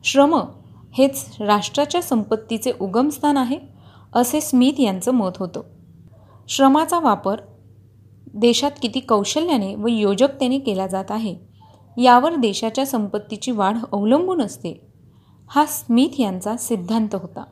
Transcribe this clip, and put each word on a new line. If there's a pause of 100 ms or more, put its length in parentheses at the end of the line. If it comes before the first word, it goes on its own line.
श्रम (600)
हेच (140)
राष्ट्राच्या
संपत्तीचे
उगमस्थान
आहे, (560)
असे
स्मिथ
यांचं
मत
होतं. (880)
श्रमाचा
वापर (920)
देशात (120)
किती
कौशल्याने
व
योजकतेने
केला
जात
आहे, (680)
यावर
देशाच्या
संपत्तीची
वाढ (160)
अवलंबून
असते, (600)
हा
स्मिथ
यांचा
सिद्धांत
होता.